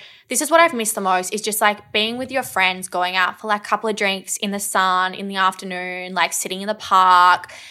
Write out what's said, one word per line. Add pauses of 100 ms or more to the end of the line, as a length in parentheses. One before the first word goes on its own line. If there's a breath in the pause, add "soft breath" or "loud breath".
(300 loud breath)
this
is
what
I've
missed
the
most,
is
just,
like,
being
with
your
friends,
going
out
for,
like,
a
couple
of
drinks
in
the
sun
in
the
afternoon,
like,
sitting
in
the
park, (200 loud breath)